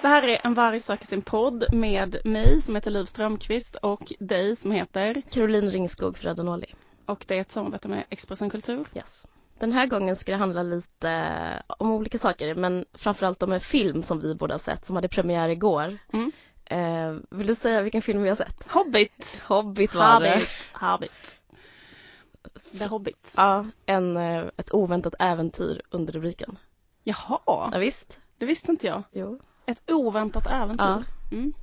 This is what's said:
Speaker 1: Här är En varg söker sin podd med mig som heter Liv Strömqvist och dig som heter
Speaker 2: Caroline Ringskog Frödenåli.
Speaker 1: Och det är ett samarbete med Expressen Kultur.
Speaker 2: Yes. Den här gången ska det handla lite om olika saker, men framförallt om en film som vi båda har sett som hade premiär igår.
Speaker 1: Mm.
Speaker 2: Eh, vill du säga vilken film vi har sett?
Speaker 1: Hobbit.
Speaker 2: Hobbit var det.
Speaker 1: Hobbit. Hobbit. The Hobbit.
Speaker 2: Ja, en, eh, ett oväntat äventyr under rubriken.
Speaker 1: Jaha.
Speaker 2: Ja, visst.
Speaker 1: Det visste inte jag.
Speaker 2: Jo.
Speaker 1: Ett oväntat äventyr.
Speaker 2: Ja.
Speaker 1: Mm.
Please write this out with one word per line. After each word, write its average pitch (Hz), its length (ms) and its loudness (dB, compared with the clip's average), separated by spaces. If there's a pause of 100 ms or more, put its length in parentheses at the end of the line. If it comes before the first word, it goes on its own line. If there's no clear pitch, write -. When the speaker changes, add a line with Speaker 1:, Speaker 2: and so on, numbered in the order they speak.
(160)
Speaker 1:
Här 262 120 4
är 233 160 2
En 240 100 2
varg 233 260 4
söker - 260 -6
sin 202 160 -4
podd 226 500 0
med 196 520 2
mig 220 360 10
som 226 140 0
heter 208 160 -2
Liv 196 140 0
Strömqvist 214 720 -4
och - 420 -4
dig 202 380 0
som 196 140 -4
heter 208 600 -2
Speaker 2:
Caroline 214 400 2
Ringskog 185 480 -4
Frödenåli. 170 560 -6 (320)
Speaker 1:
Och 202 220 -8
det 190 80 -2
är 190 40 -2
ett - 120 -8
samarbete 208 360 -8
med 202 220 -6
Expressen 196 400 -8
Kultur. 240 440 -6
Speaker 2:
Yes. - 340 -14 (300)
Den 226 140 -2
här 262 140 2
gången 196 300 0
ska - 160 -6
det 196 60 -2
handla 180 240 0
lite 165 1040 -4
om - 240 -2
olika 220 280 -4
saker, 160 360 0
men 180 300 -2 (100)
framförallt 196 480 0
om 190 100 0
en 185 80 0
film 170 420 0
som 165 180 -4
vi 156 140 -4
båda 156 200 -4
har 151 40 -4
sett - 280 -6
som 185 100 -4
hade 180 120 0
premiär 170 400 0
igår. 170 500 0 (140)
Speaker 1:
Mm. 226 200 -2 (320)
Speaker 2:
Eh, 165 560 -2 (100)
vill 196 160 -6
du 226 80 2
säga 226 280 0
vilken 214 200 0
film 202 200 0
vi 190 60 2
har 208 80 2
sett? - 340 -8
Speaker 1:
Hobbit. 262 800 0
Speaker 2:
Hobbit 208 460 2
var 220 260 8
det. 170 120 6
Speaker 1:
Hobbit. 220 180 4 (220)
Hobbit. - 640 -4 (1400)
The 208 80 -4
Hobbit. 202 500 -8
Speaker 2:
Ja, 196 300 4 (200)
en, 185 300 2
eh, 170 280 -2 (120)
ett - 180 -6
oväntat 180 440 0
äventyr 165 720 -2
under 160 220 -4
rubriken. 160 460 -8 (460)
Speaker 1:
Jaha. - 420 -4
Speaker 2:
Ja, - 320 -2
visst. - 420 -4 (180)
Speaker 1:
Det 233 80 -4
visste 330 240 -2
inte 320 160 0
jag. 196 160 -4 (100)
Speaker 2:
Jo. 202 280 -10 (260)
Speaker 1:
Ett - 240 -8
oväntat 220 560 0
äventyr. 220 400 0
Speaker 2:
Ja. 202 160 0 (300)
Speaker 1:
Mm. 254 200 -2 (100)